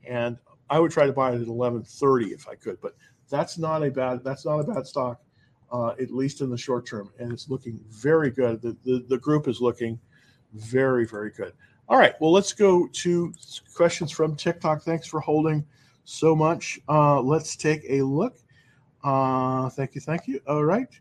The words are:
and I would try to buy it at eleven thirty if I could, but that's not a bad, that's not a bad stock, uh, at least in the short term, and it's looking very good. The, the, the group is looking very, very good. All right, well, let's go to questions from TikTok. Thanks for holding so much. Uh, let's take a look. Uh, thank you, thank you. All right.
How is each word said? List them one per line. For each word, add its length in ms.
and 340
I 80
would 120
try 160
to 60
buy 200
it 80
at 80
eleven 340
thirty 460
if 200
I 60
could, 260
but 140
that's 300
not 260
a 60
bad, 320
that's 220
not 160
a 40
bad 220
stock, 340
uh, 180
at 120
least 300
in 80
the 60
short 300
term, 320
and 140
it's 160
looking 400
very 420
good. 320
The, 220
the, 240
the 100
group 300
is 120
looking 380
very, 540
very 240
good. 220
All 100
right, 220
well, 120
let's 200
go 340
to 460
questions 380
from 240
TikTok. 460
Thanks 240
for 140
holding 440
so 320
much. 420
Uh, 320
let's 360
take 320
a 140
look. 340
Uh, 680
thank 240
you, 60
thank 260
you. 200
All 180
right. 260